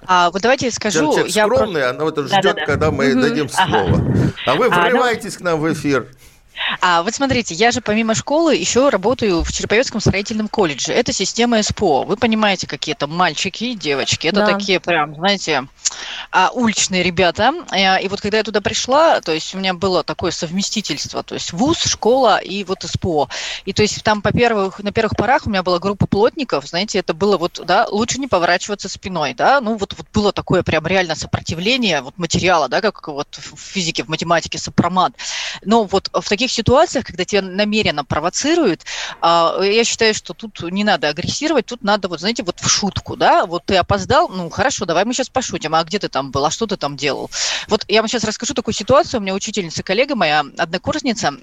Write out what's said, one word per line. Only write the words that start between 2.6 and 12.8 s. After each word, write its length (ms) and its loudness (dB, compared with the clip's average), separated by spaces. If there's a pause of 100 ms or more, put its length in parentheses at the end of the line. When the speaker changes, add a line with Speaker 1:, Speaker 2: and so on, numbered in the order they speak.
Speaker 2:
когда 260 2
мы 180 2
Speaker 3:
Мгм. 120 4
Speaker 2:
дадим 320 0
Speaker 1:
Ага. 180 2
Speaker 2:
слово. 300 2 (440)
А 100 2
вы 120 4
Speaker 1:
А, 20 4
ну, 200 4
Speaker 2:
врываетесь 480 0
к 40 -16
нам 180 0
в 140 0
эфир. 340 0 (720)
Speaker 1:
а, 240 4
вот 120 -4
смотрите, 400 -2
я 160 4
же 100 -4
помимо 340 0
школы 400 2
ещё 360 2
работаю 520 0
в 80 -4
Череповецком 480 0
строительном 480 0
колледже. 460 0
Это 180 0
система 520 0
С 100 -2
П 120 -2
О. 200 2
Вы 120 -2
понимаете, 500 2
какие 280 -6